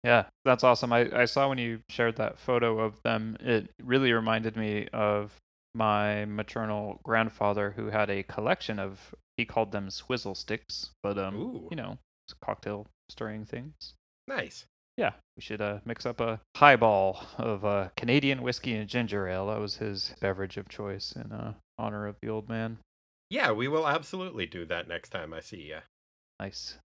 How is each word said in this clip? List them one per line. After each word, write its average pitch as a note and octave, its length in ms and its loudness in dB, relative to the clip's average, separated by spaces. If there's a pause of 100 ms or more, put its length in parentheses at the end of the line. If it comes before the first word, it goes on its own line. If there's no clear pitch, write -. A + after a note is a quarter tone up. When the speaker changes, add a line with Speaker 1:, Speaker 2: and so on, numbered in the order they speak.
Speaker 1:
Yeah, A#2 220 6 (200)
that's C3 180 6
awesome. B2 300 6
I, A#2 160 6 (120)
I A#2+ 40 8
saw C#3 240 2
when C3+ 80 -2
you A#2 220 -4 (100)
shared A#2 280 0
that A2 200 -4
photo A#2 420 2
of A2 220 -2
them, A2 380 0
it A2 320 0 (120)
really B2+ 300 4
reminded A2 420 2
me G#2+ 380 -2
of G#2 420 0 (380)
my G#2 520 2
maternal G#2+ 800 -4
grandfather G#2 680 2
who G#2+ 160 -6
had G#2+ 240 0
a G2 120 -2
collection A2+ 560 -2
of, G2 200 -6 (380)
he A#2 80 -2
called G#2+ 260 -2
them G2+ 180 -4
swizzle G2+ 460 -6
sticks, - 560 -8 (120)
but, G2+ 140 -2
um, F#2+ 180 -4
Speaker 2:
Ooh. G#3 360 -8
Speaker 1:
you E3+ 40 -8
know, C3 220 -8 (460)
cocktail G#2 420 -6 (240)
stirring G#2+ 340 -8
things. B2 300 -10 (540)
Speaker 2:
Nice. - 380 -6 (320)
Speaker 1:
Yeah, F3 140 0 (240)
we - 60 -20
should, G#2+ 200 -8
uh, G#2 220 -4
mix - 220 -10
up A#2+ 160 -4
a A2+ 180 -2 (160)
highball A2 720 8 (120)
of, G#2+ 280 -2
uh, G2+ 320 2
Canadian C3+ 460 2
whiskey B2 320 -2
and G#2+ 120 -6
ginger G2+ 400 -2
ale. F#2 200 -2
That G#2+ 120 -2
was G#2 180 -4
his G2+ 440 -6
beverage F#2+ 360 -2
of G2 120 -12
choice G2+ 440 -8
in, G#2+ 180 -10
uh, G#2+ 220 -8 (260)
honor G#2 280 -4
of G2+ 140 -10
the G#2 80 -8
old A2 200 -6
man. A2+ 280 -6 (540)
Speaker 2:
Yeah, G#3+ 200 2
we A2+ 160 0
will D#3 200 0
absolutely D#3 580 -2
do F2 200 -10
that E2+ 220 -4
next E2+ 220 -8
time D#2+ 240 -8
I D#2+ 80 -10
see D#2 280 -16
ya. D#2 100 -10 (600)
Speaker 1:
Nice. - 380 -12 (120)